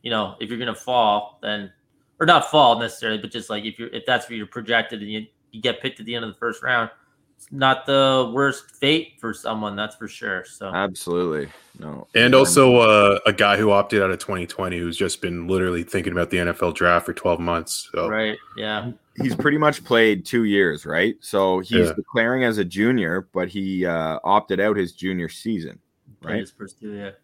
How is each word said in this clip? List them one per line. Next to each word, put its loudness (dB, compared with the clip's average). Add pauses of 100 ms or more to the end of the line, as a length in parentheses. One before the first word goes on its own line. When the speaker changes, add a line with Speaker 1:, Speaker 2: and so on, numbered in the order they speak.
Speaker 1:
You -8
know, -4
if -10
you're -6
gonna -6
fall, 0
then, -8 (460)
or 0
not 4
fall 6
necessarily, -4
but -12
just, -12
like, -8
if -10
you're, -12
if -12
that's -2
where -12
you're -10
projected -4
and -12
you, -10 (260)
you -14
get -4
picked -10
at -16
the -10
end -8
of -10
the -20
first -8
round, -2 (460)
it's -20
not 0
the 2
worst -2
fate 0
for -8
someone, -8
that's -8
for -16
sure. -8
So -14
Speaker 2:
Absolutely. -4 (280)
No. -16
Speaker 3:
And 6
also, 8
uh, 8
a 4
guy 4
who 2
opted 2
out 2
of -4
twenty -6
twenty -6
who's -6
just -4
been -6
literally 0
thinking -4
about -2
the 0
N 0
F -4
L 0
draft 2
for -6
twelve -2
months. -4
So. -2
Speaker 1:
Right, -4 (180)
yeah. -8 (280)
Speaker 2:
He's -2
pretty 0
much 0
played 4
two 0
years, 0
right? 0
So 0
he's 2
Speaker 3:
Yeah. -4
Speaker 2:
declaring 0
as 0
a 0
junior, 0
but -2
he, -4
uh, -2
opted 2
out 2
his -4
junior -6
season, -8 (440)
Speaker 1:
Played -8
Speaker 2:
right? -2
Speaker 1:
his -12
first -20
two, -14
yeah. -12 (140)